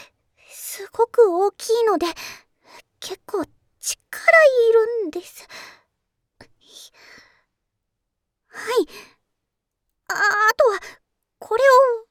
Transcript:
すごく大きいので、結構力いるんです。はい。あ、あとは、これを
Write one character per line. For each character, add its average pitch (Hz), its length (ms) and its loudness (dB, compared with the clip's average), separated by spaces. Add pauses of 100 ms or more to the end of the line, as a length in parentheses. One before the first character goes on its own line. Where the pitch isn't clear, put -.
(500)
す - 440 -16
ご 466 140 0
く 381 360 2
大 403 80 0
き - 300 -4
い - 20 0
の 403 140 2
で、 349 80 -4 (960)
結 - 240 -14
構 370 200 -6 (340)
力 - 680 -2 (240)
い 453 40 4 (300)
る 349 40 -6
ん 302 40 -10
で 349 140 -10
す。 - 200 -20 (3000)
は - 240 -10 (100)
い。 302 60 -2 (1200)
あ、 381 60 -6
あ 415 420 0
と 539 140 4
は、 392 100 -4 (580)
こ - 200 -6
れ 508 120 0
を 508 420 4